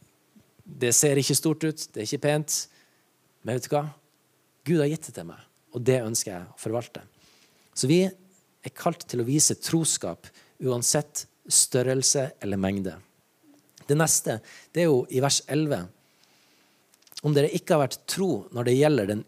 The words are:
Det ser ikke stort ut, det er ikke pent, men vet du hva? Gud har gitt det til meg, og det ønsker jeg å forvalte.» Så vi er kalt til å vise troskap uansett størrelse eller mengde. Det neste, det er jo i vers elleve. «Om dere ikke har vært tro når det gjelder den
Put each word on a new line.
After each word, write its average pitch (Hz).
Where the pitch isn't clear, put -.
Det 120
ser 143
ikke 131
stort 156
ut, 151
det -
er 110
ikke -
pent, 151
men 117
vet 123
du -
hva? 147
Gud 165
har 143
gitt 156
det 120
til 87
meg, -
og 123
det 127
ønsker 110
jeg 87
å -
forvalte.» 117
Så 131
vi 170
er -
kalt -
til 123
å 117
vise 139
troskap 147
uansett 127
størrelse 131
eller 101
mengde. 95
Det 143
neste, 151
det 165
er 165
jo 127
i 127
vers 139
elleve. 143
«Om 151
dere 143
ikke 180
har 147
vært -
tro 170
når 120
det 127
gjelder 131
den 110